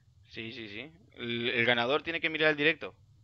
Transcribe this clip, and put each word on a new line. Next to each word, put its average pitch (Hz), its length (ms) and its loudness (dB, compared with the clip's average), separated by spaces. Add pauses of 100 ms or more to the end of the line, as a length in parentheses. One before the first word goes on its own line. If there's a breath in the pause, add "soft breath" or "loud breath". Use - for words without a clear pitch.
(300)
Sí, 113 220 -10
sí, 113 180 -10
sí. 120 220 -12 (260)
El, 120 320 -2
el 117 160 2
ganador 123 380 2
tiene 165 180 -6
que 165 80 0
mirar 156 220 2
el 151 60 0
directo. 147 360 0 (300)